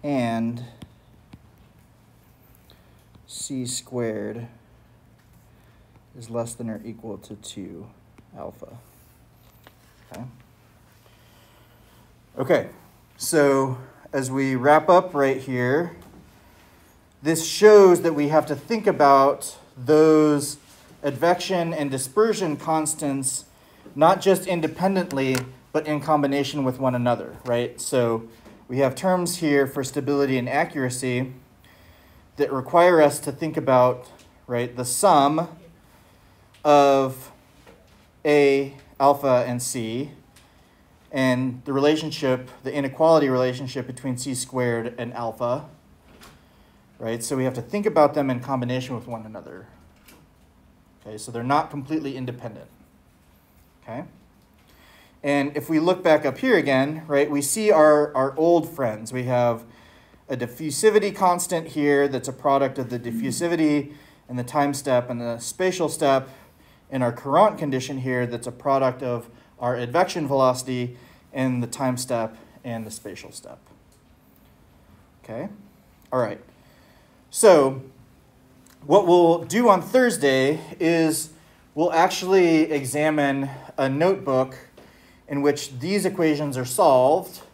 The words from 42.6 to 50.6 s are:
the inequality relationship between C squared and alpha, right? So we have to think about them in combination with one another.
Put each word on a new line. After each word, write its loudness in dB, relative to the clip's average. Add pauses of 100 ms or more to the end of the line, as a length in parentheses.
the -10
inequality 2
relationship -4
between -8
C -8
squared -4
and -10
alpha, -6 (1300)
right? -8
So -6
we -2
have -4
to -8
think -6
about 2
them -2
in -4
combination -6
with -12
one -12
another. -18 (1400)